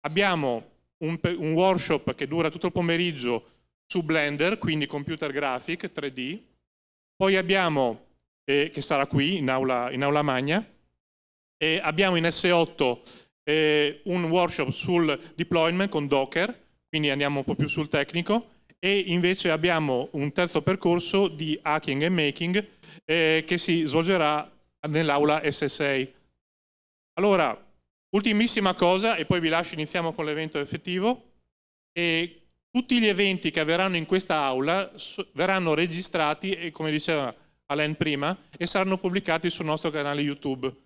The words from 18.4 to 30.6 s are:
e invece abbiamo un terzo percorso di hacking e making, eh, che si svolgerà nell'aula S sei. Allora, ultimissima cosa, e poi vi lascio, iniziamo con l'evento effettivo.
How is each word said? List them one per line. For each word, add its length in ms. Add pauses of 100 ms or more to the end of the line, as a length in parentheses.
e 180 (100)
invece 420
abbiamo 600
un 200
terzo 300
percorso 680
di 340
hacking 420
e 60
making, 580 (380)
eh, 400
che 120
si 280
svolgerà 680 (360)
nell'aula 640
S 160
sei. 460 (1040)
Allora, 440 (580)
ultimissima 580
cosa, 420
e 100
poi 140
vi 100
lascio, 240
iniziamo 400
con 120
l'evento 340
effettivo. 720 (600)